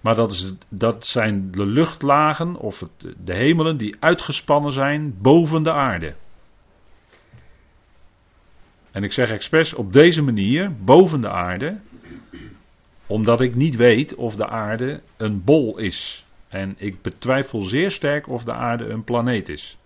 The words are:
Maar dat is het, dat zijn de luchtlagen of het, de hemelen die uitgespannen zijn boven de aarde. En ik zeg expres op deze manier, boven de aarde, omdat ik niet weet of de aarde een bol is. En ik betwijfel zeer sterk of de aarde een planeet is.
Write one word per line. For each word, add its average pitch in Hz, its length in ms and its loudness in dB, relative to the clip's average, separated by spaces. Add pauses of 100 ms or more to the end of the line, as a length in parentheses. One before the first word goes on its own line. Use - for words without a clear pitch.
Maar 110 140 2
dat 110 180 0
is 87 80 -6
het, 95 280 -12
dat 110 380 -4
zijn 101 440 -2
de 98 160 -2
luchtlagen 151 880 0
of - 240 -10
het, - 340 -16 (100)
de 90 100 -6
hemelen 156 420 2
die 107 240 -6
uitgespannen 147 720 0
zijn 139 480 -4
boven 156 420 6
de 160 100 0
aarde. 98 420 -2 (2750)
En 98 120 -8
ik 101 100 -6
zeg 120 180 0
expres 156 440 0
op 98 180 -6
deze 156 300 8
manier, 131 600 0
boven 156 360 6
de 104 100 -4
aarde, 107 500 -6 (1300)
omdat 110 340 2
ik 123 140 0
niet 135 220 0
weet 120 380 4
of 117 220 -6
de 107 120 -4
aarde 113 520 -6 (160)
een 104 280 -4
bol 127 340 2
is. - 480 -8 (220)
En 95 300 -8
ik 98 240 -10
betwijfel 123 600 -4
zeer 135 280 -2
sterk 143 380 -4
of 120 160 -8
de 117 100 -6
aarde 120 300 -4
een 110 200 -8
planeet 120 440 -2
is. - 380 -14